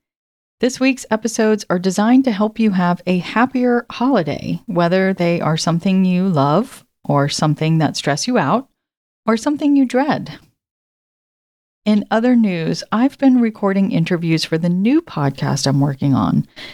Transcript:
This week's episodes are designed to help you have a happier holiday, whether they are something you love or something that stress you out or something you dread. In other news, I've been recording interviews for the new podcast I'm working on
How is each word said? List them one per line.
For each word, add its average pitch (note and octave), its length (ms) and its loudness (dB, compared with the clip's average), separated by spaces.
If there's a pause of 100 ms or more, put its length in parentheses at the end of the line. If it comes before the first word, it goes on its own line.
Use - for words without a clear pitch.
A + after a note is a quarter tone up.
(600)
This B3+ 180 -2
week's C4 320 -2
episodes A3 600 -2
are F3+ 100 0
designed G#3 460 2
to B3 80 0
help G#3+ 260 -2
you A3 120 2
have F3+ 340 0
a F#3 140 0
happier A#3+ 720 0
holiday, F3 760 -2
whether F#3 480 0
they E3+ 260 0
are D#3 160 -2
something F#3 480 0
you F#3 240 0
love D#3 580 0 (200)
or C#3+ 240 0
something D#3+ 480 0
that D3+ 180 0
stress - 320 -4
you B3 100 0
out F#3+ 300 0 (580)
or A3 120 0
something C#4+ 400 0
you C4+ 80 4
dread. B3 520 -4 (1500)
In G#3+ 260 2
other A#3 240 2
news, E3+ 560 0
I've B3 260 0
been C4 220 4
recording G3 540 0
interviews E3 500 0
for - 140 -2
the E3+ 100 -2
new G3+ 340 2
podcast C#3 640 -2
I'm C#3 140 2
working C#3 340 0
on B2+ 320 0 (280)